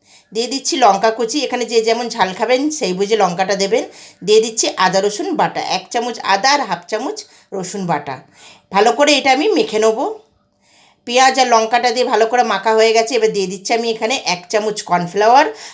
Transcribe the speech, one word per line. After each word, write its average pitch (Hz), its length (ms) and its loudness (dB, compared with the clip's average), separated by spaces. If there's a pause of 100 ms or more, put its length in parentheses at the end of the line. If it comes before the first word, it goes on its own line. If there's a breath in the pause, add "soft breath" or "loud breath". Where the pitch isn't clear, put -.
(340 soft breath)
দিয়ে 233 140 -2
দিচ্ছি 269 300 -4
লঙ্কা 220 340 4
কুচি, 240 320 -4
এখানে 247 220 -4
যে 226 160 0
যেমন 226 280 -2
ঝাল 196 240 -2
খাবেন 254 360 0
সেই 190 240 -2
বুঝে 202 240 0
লঙ্কাটা 190 380 0
দেবেন। 196 280 0 (420 loud breath)
দিয়ে 214 160 6
দিচ্ছি 226 260 -2 (100)
আদা 185 240 2
রসুন 262 340 -2
বাটা, 170 260 -2
এক 180 300 -6
চামচ 240 280 -4
আদা 196 320 0
আর 285 100 2
হাফ 190 240 -6
চামচ 233 380 -8 (300 soft breath)
রসুন 190 340 -8
বাটা। 139 340 -6 (500 loud breath)
ভালো 208 200 4
করে 285 260 4
এটা 269 140 2
আমি 294 160 2
মেখে 233 320 0
নেবো। 226 400 0 (840 soft breath)
পেঁয়াজ 254 340 4
আর 254 80 4
লঙ্কাটা 233 440 2
দিয়ে 247 140 0
ভালো 226 200 2
করে 240 180 2
মাখা 220 300 0
হয়ে 220 200 4
গেছে। 226 220 0
এবার 220 180 2
দিয়ে 190 140 -2
দিচ্ছি 196 260 -6
আমি 233 160 -2
এখানে 226 260 -4
এক 175 340 -6
চামচ 214 320 -4
কর্নফ্লাওয়ার 202 640 2 (280 loud breath)